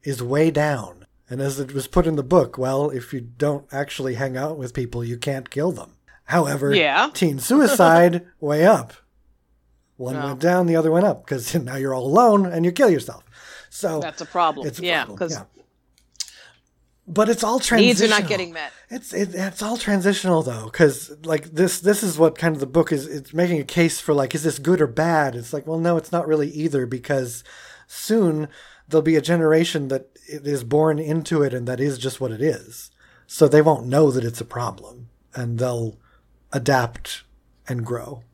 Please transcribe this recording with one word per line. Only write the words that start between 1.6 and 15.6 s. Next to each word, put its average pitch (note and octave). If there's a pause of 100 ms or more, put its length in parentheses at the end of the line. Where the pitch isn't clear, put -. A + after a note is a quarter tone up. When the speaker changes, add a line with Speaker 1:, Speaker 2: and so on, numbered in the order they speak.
Speaker 1:
was C3+
put E3
in D#3+
the C#3+
book, D#3
well, C3+
if C3
you B2+
don't C#3+
actually C#3
hang B2+
out D3+
with B2
people, A#2+
you A#2+
can't C3+
kill D#3+
them. - (300)
However, C#3+
Speaker 2:
Yeah. D3
Speaker 1:
teen D3
suicide, F3
Speaker 2:
<laughs> -
Speaker 1:
way D3+
up. E3+ (1040)
One B2+
Speaker 2:
No. D3
Speaker 1:
went C3
down, F3
the E3
other D#3+
went F3
up, E3
'cause B2+
<laughs> C3
now C3
you're C3+
all B2+
alone G3+
and E3+
you F3
kill A#3+
yourself. C#3 (460)
So E3
Speaker 2:
That's D3+
a D#3+
problem. D#3
Speaker 1:
it's A#2+
a F3
Speaker 2:
Yeah, E3
Speaker 1:
problem, G2+
Speaker 2:
'cause E3+
Speaker 1:
yeah. G2+ (1600)